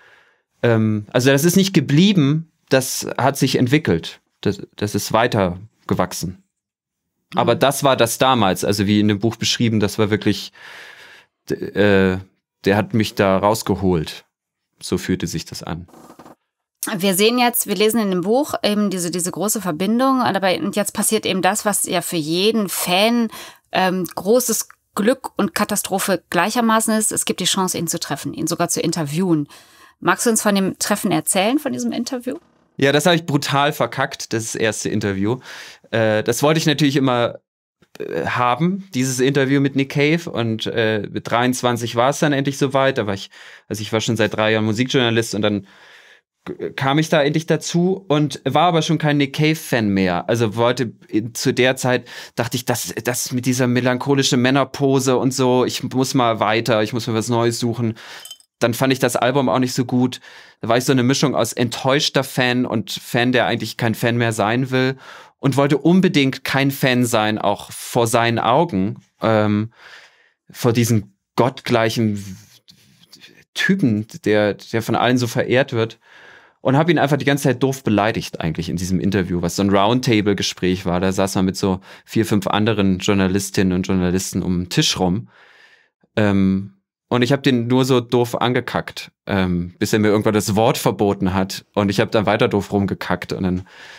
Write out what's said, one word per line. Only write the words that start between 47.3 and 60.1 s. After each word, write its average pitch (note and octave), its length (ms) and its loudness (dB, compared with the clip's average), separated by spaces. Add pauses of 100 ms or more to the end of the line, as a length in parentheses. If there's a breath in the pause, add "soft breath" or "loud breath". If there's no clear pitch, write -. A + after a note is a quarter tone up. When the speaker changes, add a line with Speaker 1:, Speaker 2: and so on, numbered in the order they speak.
Speaker 1:
dazu F3 600 0
und D3 360 0
war D3+ 220 2
aber E3 160 2
schon D#3+ 160 0
kein D3 200 0
Nick C#3 180 -2
Cave-Fan D3+ 520 0
mehr. F#2 400 0
Also A2+ 280 0
wollte A#2+ 380 0 (120)
in, A2+ 300 -4
zu B2+ 180 0
der B2+ 220 2
Zeit, B2+ 320 -2 (260 loud breath)
dachte A#2+ 220 -4
ich, A#2+ 80 -6
das, - 280 -4 (120)
das - 260 -4
mit B2+ 160 -4
dieser B2+ 220 0
melancholische B2+ 680 0
Männerpose C3+ 800 2
und B2 160 0
so, B2+ 320 2
ich - 200 -6
muss B2+ 300 -2
mal A#2 260 2
weiter, A2 420 2
ich G#2+ 100 -4
muss A#2 140 -4
mir A#2 80 -4
was A2 140 -2
Neues A#2 320 0
suchen. A#2 340 -2 (640 loud breath)
Dann A#2 160 0
fand C3 180 0
ich C3 80 -2
das B2+ 160 0
Album B2+ 320 2
auch A2+ 100 2
nicht B2+ 160 -2
so C3 100 -2
gut. B2 360 0 (400 loud breath)